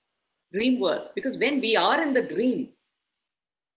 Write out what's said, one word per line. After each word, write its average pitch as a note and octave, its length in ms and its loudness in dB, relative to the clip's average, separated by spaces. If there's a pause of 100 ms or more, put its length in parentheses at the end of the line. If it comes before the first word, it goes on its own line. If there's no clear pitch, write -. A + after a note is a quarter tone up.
(540)
dream A#3 280 0
work, D#3 340 -2
because A3+ 220 -6
when C4+ 240 0
we A3 160 2
are G#3+ 240 2
in D4 120 -2
the B3+ 80 2
dream, G3 480 -2 (1080)